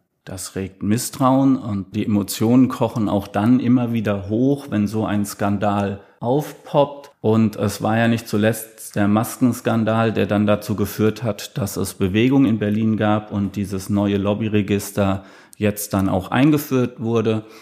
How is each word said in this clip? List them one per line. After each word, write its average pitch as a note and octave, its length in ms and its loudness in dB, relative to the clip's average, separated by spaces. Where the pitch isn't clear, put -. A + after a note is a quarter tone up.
Das - 300 -12
regt F#2+ 280 -10
Misstrauen C3 760 2
und G2 380 -6
die G2+ 100 -2
Emotionen A2+ 640 2
kochen A2 400 -2
auch G2+ 180 0
dann A#2+ 320 2
immer A#2+ 340 2
wieder G2+ 360 -2
hoch, C3+ 400 0
wenn G#2 180 0
so G#2+ 180 -2
ein G2+ 200 -2
Skandal G2+ 760 -2
aufpoppt. C#3+ 960 -2
Und A2 380 2
es G2+ 240 -2
war A2 160 0
ja A#2 100 2
nicht A2+ 220 -2
zuletzt - 640 -2
der G#2 140 2
Maskenskandal, A2+ 1040 0
der G#2 120 0
dann G#2 220 2
dazu G#2 300 0
geführt G#2 460 -2
hat, - 340 -6
dass G2 180 -4
es F#2+ 200 -6
Bewegung A#2+ 500 2
in A2 120 2
Berlin G#2+ 380 0
gab G#2+ 380 0
und G2+ 240 -2
dieses F#2+ 320 -6
neue G2+ 260 0
Lobbyregister G2+ 1080 0
jetzt G#2 360 -2
dann G2 140 2
auch F#2+ 240 -2
eingeführt C3 720 2
wurde. A2 420 0